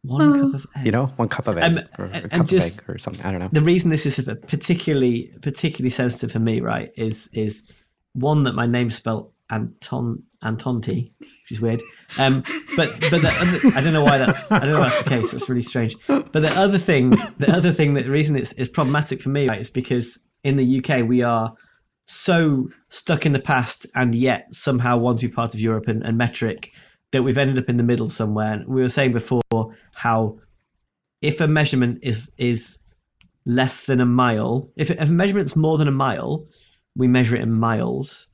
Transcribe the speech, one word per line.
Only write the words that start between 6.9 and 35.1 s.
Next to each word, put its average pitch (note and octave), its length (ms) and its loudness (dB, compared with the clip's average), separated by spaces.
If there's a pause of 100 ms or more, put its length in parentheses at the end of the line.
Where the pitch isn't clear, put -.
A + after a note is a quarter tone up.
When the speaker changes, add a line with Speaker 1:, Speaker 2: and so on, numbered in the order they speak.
Speaker 1:
is, A2 360 -6
is G#2+ 380 -6 (420)
one C#3+ 300 2
that B2 100 0
my A2+ 120 0
name's A#2+ 300 0
spelled - 360 -6 (180)
Anton, A#2 760 -6 (200)
Antonti, A2+ 760 -4
which - 320 -20
is A2 100 -8
weird. A#2 200 -2 (360)
Um, C3+ 240 2 (340)
but, E3 140 0 (220)
but D#3+ 100 2
the - 80 4 (100)
other, F3+ 380 4
I C3+ 40 0
don't D#3+ 120 2
know D3+ 100 2
why C#3+ 140 6
that's, - 340 -2
I G#3 80 4
don't C#3 120 0
know - 80 2
why B2+ 100 4
that's - 140 0
the - 60 -2
case. B2 220 0
That's - 180 -8
really B2 120 0
strange. A#2+ 340 -4 (120)
But - 260 0
the D#3 240 2
other G3 200 4
thing, C3+ 340 4 (260)
the B2+ 160 2
other F3 180 4
thing D3+ 240 2
that, B2 100 -2
the C3+ 60 -4
reason D3+ 260 2
it's, - 160 -6
it's B2+ 160 -4
problematic D3 520 -2
for C3+ 80 -4
me, C#3 200 0
right, G#2 120 -4
is G#2+ 80 -10
because B2 500 -4 (240)
in C#3 120 2
the C3+ 80 2
U B2+ 180 2
K B2+ 220 0
we B2 180 2
are A2+ 320 0 (540)
so D#3 600 0 (200)
stuck - 360 -4
in D3 80 4
the C3 60 0
past - 540 -2
and B2 220 2
yet B2+ 400 0
somehow B2 420 0
want A#2 220 2
to B2 80 -2
be A#2+ 60 -6
part A#2 200 -4
of A2 60 -8
Europe A2 280 0
and, A2 160 -2
and A2+ 140 0
metric A#2 540 -2 (400)
that C3 120 2
we've B2+ 140 2
ended C3+ 240 2
up - 80 -4
in A#2+ 80 0
the A#2+ 60 2
middle A#2 260 2
somewhere. G#2+ 440 -2
And G#2 140 -6
we C3 140 0
were B2+ 80 2
saying C3+ 220 2
before A#2 300 0 (540)
how A2+ 440 0 (840)
if D3 200 -2
a D#3 60 4
measurement C#3+ 540 2
is, A#2 360 -6
is A#2+ 420 -4 (680)
less B2+ 400 0
than C3 140 2
a B2 60 4
mile, A#2+ 720 0
if, D#3+ 120 -2
if D#3+ 200 0
a - 20 4